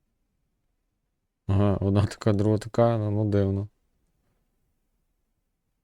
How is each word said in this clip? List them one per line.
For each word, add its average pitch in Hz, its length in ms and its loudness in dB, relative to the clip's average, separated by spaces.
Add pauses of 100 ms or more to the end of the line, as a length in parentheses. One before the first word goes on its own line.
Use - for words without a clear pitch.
(1500)
Ага, 98 300 2
одна 98 300 0
така, - 260 -2
друга 104 260 0
така, 117 400 0
ну, 104 120 -4
ну, 104 200 -2
дивно. 98 380 -2 (2250)